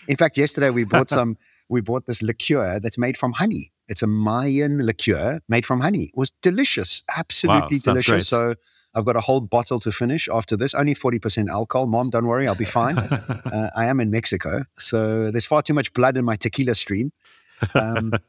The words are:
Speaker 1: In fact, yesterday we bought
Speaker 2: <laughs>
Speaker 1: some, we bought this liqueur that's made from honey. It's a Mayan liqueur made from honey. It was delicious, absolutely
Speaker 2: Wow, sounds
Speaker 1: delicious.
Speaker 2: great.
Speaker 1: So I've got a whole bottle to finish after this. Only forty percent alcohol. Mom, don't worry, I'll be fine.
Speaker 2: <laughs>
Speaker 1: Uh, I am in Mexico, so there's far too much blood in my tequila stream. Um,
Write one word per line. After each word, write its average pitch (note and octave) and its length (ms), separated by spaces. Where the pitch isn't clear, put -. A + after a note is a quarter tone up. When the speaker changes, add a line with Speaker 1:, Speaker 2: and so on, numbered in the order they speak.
Speaker 1:
In C#3 80
fact, - 220
yesterday C#3 320
we A#2+ 140
bought C3+ 260
Speaker 2:
<laughs> C#3 80
Speaker 1:
some, A#2 180
we A#2+ 140
bought A#2+ 240
this A#2 160
liqueur G#2+ 580
that's A2 180
made B2 200
from B2 140
honey. D3+ 400
It's - 140
a A2+ 40
Mayan C3 800
liqueur A2 640
made A#2 180
from B2+ 140
honey. F3 240
It - 120
was C3 140
delicious, F#3 600
absolutely G#2+ 640
Speaker 2:
Wow, C3 60
sounds - 20
Speaker 1:
delicious. B2 260
Speaker 2:
great. G2 140
Speaker 1:
So A#2 300
I've A2 120
got A#2 100
a A2+ 40
whole C3+ 200
bottle A#2+ 400
to A2+ 120
finish C3 360
after A2+ 280
this. C3 180
Only C#3+ 200
forty B2 240
percent G#2 320
alcohol. A#2 360
Mom, A#2+ 240
don't A#2 160
worry, B2+ 220
I'll G2+ 180
be - 140
fine. C3 160
Speaker 2:
<laughs> A2 120
Speaker 1:
Uh, G#2+ 240
I A2+ 100
am C3 140
in G#2+ 100
Mexico, A2 540
so A2 520
there's A2+ 140
far D3+ 160
too D3+ 140
much C#3 180
blood B2+ 240
in B2+ 80
my A2+ 120
tequila A#2+ 380
stream. G#2+ 380
Um, A2+ 380